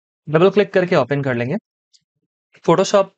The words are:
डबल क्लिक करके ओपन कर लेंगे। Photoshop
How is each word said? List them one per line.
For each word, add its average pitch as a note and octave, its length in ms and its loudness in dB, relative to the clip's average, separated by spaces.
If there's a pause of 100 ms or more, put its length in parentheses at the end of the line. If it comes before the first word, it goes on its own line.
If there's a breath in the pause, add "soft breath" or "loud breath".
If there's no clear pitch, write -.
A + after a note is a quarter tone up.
(280)
डबल D#3+ 220 2
क्लिक G3 220 0
करके F3+ 240 0
ओपन C#3 260 -2
कर C3+ 120 -4
लेंगे। A#2+ 220 -4 (1080)
Photoshop F#3+ 420 2 (120)